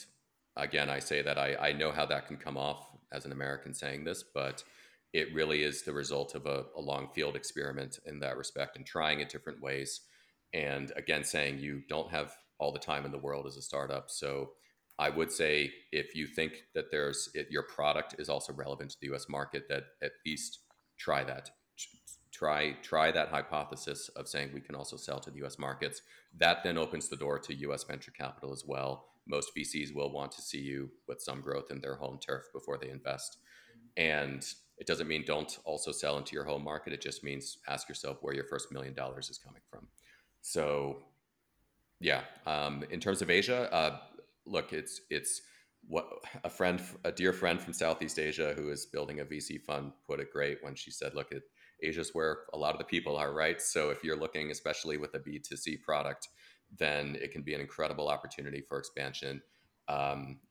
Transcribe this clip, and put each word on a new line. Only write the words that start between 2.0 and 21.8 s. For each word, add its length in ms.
that 220
can 100
come 200
off 320
as 140
an 60
American 420
saying 320
this, 180
but 400
it 200
really 300
is 180
the 120
result 420
of 100
a, 200
a 40
long 340
field 200
experiment 680
in 140
that 180
respect 400
and 80
trying 340
it 100
different 320
ways. 400
And 420
again, 280
saying 360
you 300
don't 220
have 240
all 120
the 80
time 260
in 60
the 60
world 300
as 100
a 40
startup. 500
So 400
I 100
would 220
say 400
if 220
you 140
think 380
that 160
there's, 420
it, 160
your 140
product 560
is 100
also 240
relevant 380
to 80
the 80
U 80
S 140
market, 400
that 160
at 80
least 340
try 260
that. 260